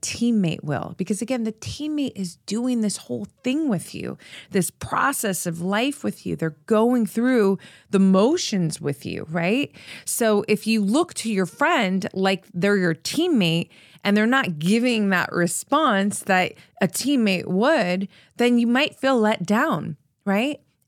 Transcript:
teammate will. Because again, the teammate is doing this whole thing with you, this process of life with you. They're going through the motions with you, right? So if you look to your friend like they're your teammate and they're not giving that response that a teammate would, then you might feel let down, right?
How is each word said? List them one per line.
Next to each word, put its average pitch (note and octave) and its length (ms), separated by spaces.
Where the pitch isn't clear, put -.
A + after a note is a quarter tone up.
teammate A3 640
will. D3 320
Because G3+ 260
again, A#3+ 220
the G#3+ 80
teammate D4 640
is F#3 200
doing A#3+ 340
this G#3+ 160
whole - 320
thing C#4+ 240
with - 260
you, - 240
this F#3 200
process - 760
of E3 140
life G#3+ 420
with G#3 240
you. F3 80
They're D#3 220
going A3+ 400
through A3+ 520
the G3 100
motions F#3+ 800
with - 260
you, E2 240
right? F3+ 400
So G#3+ 440
if G#3+ 180
you A3 160
look C4+ 320
to A3+ 180
your F#3+ 140
friend G#3 680
like F#3+ 400
they're G3+ 240
your F3 200
teammate G3+ 720
and G3+ 140
they're G#3+ 100
not A#3 320
giving A3 520
that F3+ 200
response G3+ 880
that F#3 340
a G3 80
teammate A3+ 580
would, G3 640
then A#3+ 220
you A#3 80
might B3+ 300
feel C4+ 200
let G#3+ 300
down, G#3 500
right? A3+ 360